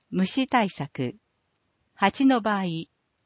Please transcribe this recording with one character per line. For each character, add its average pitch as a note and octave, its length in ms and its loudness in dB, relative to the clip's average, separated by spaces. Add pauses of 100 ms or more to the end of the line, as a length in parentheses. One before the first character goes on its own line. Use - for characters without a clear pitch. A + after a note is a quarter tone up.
虫 F#3+ 380 0
対 A3 240 2
策。 C#3 460 -8 (760)
蜂 G3+ 320 0
の C4 160 4
場 G#3 200 -2
合、 - 20 -4 (640)